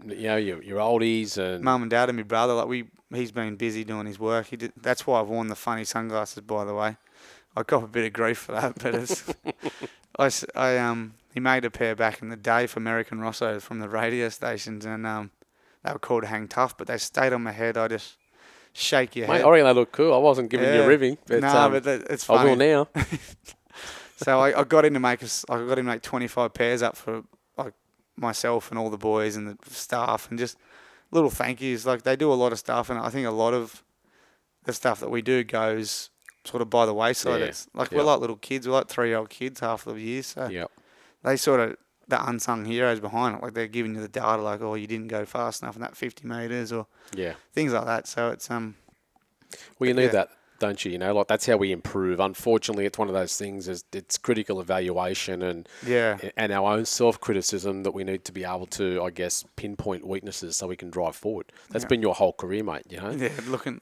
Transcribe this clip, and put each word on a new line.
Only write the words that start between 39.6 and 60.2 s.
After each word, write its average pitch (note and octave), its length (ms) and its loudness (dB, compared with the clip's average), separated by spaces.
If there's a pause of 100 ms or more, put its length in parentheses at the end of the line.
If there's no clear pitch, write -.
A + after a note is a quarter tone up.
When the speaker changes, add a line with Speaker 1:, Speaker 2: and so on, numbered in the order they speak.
Speaker 2:
We're A#2 60 -4
like A2+ 120 -2
three-year-old - 40 -18
kids, - 20 -16
half - 20 -10
of A2+ 80 -8
the A2 60 -10
year. B2 220 -6
So - 240 -8
Speaker 1:
Yep. F2+ 240 -8 (520)
Speaker 2:
they C3+ 140 2
sort C3+ 220 4
of A2+ 180 0 (300)
the - 200 0
unsung A#2 380 -4
heroes A#2 340 0
behind G#2+ 380 -2
it. - 60 -12
Like, A2+ 100 -10
they're A2+ 140 -4
giving A2 280 -4
you A2 60 -8
the G#2+ 80 -10
data, A2 320 0
like, G#2+ 200 -4
"Oh, A2 140 -4
you G#2+ 120 -8
didn't A2 200 -8
go G#2+ 180 -4
fast A#2 380 -6
enough A2+ 120 -10
in A2 60 -12
that - 160 -10
fifty B2 300 -10
meters," A#2 460 -8
or A2 140 -8 (280)
Speaker 1:
Yeah. F2 180 -6 (200)
Speaker 2:
things D3+ 200 0
like A#2 120 0
that. A2+ 220 -4
So A#2 220 -2
it's, - 220 -8
um, A2+ 240 -8 (1040)
Speaker 1:
Well, B2+ 80 2
you B2 60 2
Speaker 2:
but B2+ 80 4
Speaker 1:
need B2+ 60 8
Speaker 2:
yeah. A2+ 40 4
Speaker 1:
that, G2 180 4 (300)
don't G2+ 240 -2
you? F#2+ 80 -4
You F2 60 -6
know, F#2 180 0
like, G2+ 120 2
that's - 180 0
how A#2 100 6
we G2 160 2
improve. F2+ 480 -2
Unfortunately, G2+ 640 0
it's G2+ 120 -4
one G#2+ 100 0
of F#2+ 60 -4
those F#2 240 -2
things, G2 320 -8
is F2+ 240 -10
it's F#2+ 240 -6
critical A2 420 0
evaluation F2+ 840 -2
and F2+ 260 -4 (180)
Speaker 2:
Yeah. A#2 320 2 (180)
Speaker 1:
and G#2+ 160 -2
our G2 220 2
own A2 120 0
self-criticism G2 1000 0
that G2 80 -2
we G2 120 -8
need F#2+ 220 -6
to F#2 80 -12
be F#2 100 -10
able F#2 240 -6
to, F2+ 340 -2
I F2+ 80 -2
guess, F2 360 -4 (100)
pinpoint G2+ 500 -6
weaknesses F#2+ 520 -8